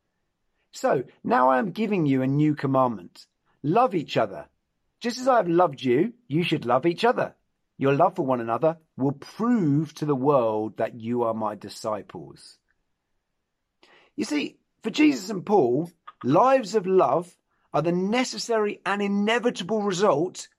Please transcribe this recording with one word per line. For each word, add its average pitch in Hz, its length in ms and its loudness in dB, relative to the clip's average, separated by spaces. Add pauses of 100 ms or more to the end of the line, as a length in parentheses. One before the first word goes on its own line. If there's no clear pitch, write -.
(720)
"So, 190 340 -2 (200)
now 254 240 2
I 262 100 4
am 220 120 -2
giving 196 340 -2
you 135 160 2
a 131 60 0
new 147 280 2
commandment. 127 720 -2 (360)
Love 214 320 2
each 143 240 -4
other. 95 320 -4 (500)
Just 240 180 -6
as 254 80 -8
I 254 100 4
have 190 120 2
loved 165 340 2
you, 135 300 2 (140)
you 156 160 0
should 147 240 -2
love 123 180 2
each 175 220 0
other. 202 280 0 (440)
Your 135 160 2
love 175 220 2
for 165 100 -4
one 127 140 0
another 120 360 -2 (180)
will 135 180 -2
prove 165 840 0
to - 100 -10
the 147 100 2
world 117 640 0
that 117 240 -6
you 117 220 -4
are 113 100 -2
my 110 220 -6
disciples." 98 1040 -12 (1600)
You - 100 -6
see, 294 340 -6 (240)
for 226 80 -6
Jesus 254 400 2
and 180 140 -8
Paul, 165 460 2 (320)
lives 214 520 2
of 196 120 -2
love 175 520 2 (340)
are 151 100 0
the 170 80 -2
necessary 214 920 -2
and 202 160 -2
inevitable 202 800 0
result 185 680 0 (100)